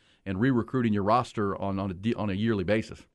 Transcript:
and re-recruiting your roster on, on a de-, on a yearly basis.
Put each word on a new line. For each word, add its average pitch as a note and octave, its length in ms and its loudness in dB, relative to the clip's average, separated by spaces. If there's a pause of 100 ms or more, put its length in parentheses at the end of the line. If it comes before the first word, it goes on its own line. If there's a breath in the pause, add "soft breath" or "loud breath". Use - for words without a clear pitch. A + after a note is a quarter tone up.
(280 soft breath)
and F#2+ 140 -4
re-recruiting A#2+ 500 2
your G2+ 120 2
roster G#2+ 580 2
on, G2 160 -2
on G2 140 -4
a - 20 -8
de-, G2+ 220 -2
on G#2 160 -2
a - 20 -2
yearly G#2 300 0
basis. G#2+ 360 -2 (160)